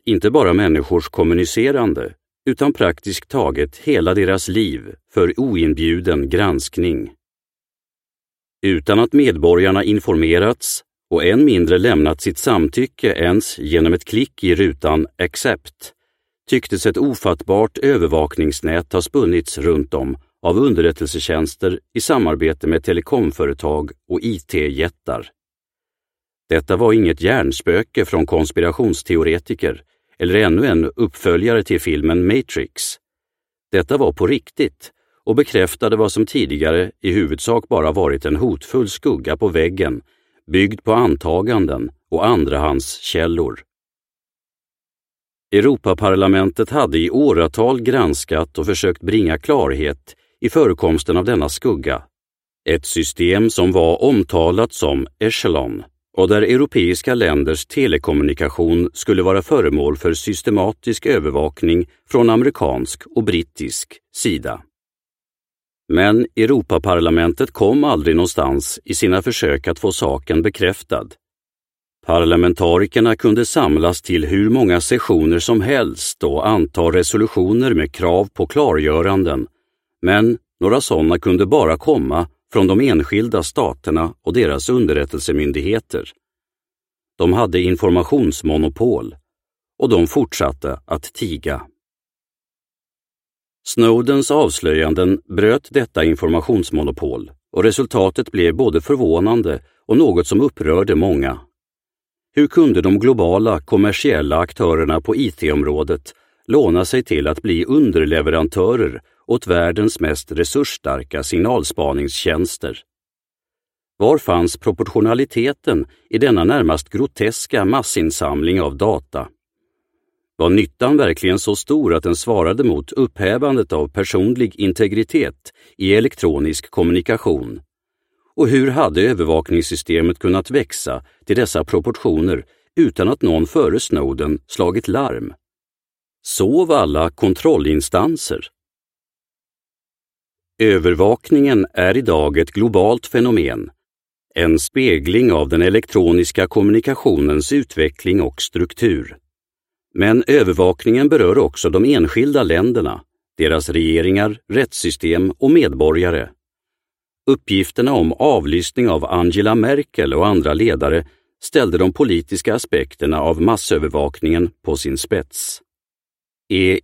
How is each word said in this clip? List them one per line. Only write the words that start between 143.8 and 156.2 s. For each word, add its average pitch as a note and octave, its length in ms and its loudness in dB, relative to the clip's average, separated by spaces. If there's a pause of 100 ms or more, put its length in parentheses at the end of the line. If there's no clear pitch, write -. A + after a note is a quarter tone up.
en D#2+ 240 2
spegling G2+ 760 2
av D2+ 160 0
den E2 140 2
elektroniska F2+ 840 2
kommunikationens G2+ 1080 0
utveckling F#2 680 -2
och - 200 -6
struktur. E2+ 720 -4 (800)
Men G#2+ 320 2
övervakningen A2 800 2
berör A2+ 300 4
också E2 320 0
de F#2 140 2
enskilda C3 580 2
länderna, F2 640 0 (320)
deras D#2 320 0
regeringar, E2 800 0
rättssystem F#2+ 800 -2
och C3+ 200 0
medborgare. E2 800 2 (1000)